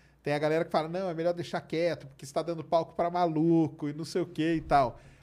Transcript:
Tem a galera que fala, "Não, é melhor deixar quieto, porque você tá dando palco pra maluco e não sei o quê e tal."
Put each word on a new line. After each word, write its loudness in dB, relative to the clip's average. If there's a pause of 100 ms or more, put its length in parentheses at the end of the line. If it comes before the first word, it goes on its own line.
(240)
Tem -2
a 0
galera 2
que -8
fala, 0
"Não, -4
é -4
melhor 0
deixar -6
quieto, -2
porque -18
você -14
tá 0
dando -6
palco 0
pra 0
maluco 2
e -4
não -8
sei -2
o -2
quê 0
e -2
tal." 2 (240)